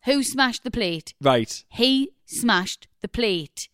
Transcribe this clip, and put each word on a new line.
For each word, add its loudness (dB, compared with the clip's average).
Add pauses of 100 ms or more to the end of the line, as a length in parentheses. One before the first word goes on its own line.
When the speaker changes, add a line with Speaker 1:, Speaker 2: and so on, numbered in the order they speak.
Speaker 1:
Who 2
smashed -2
the -6
plate? -4
Speaker 2:
Right. 2
Speaker 1:
He 2 (160)
smashed -2 (140)
the -10
plate. -4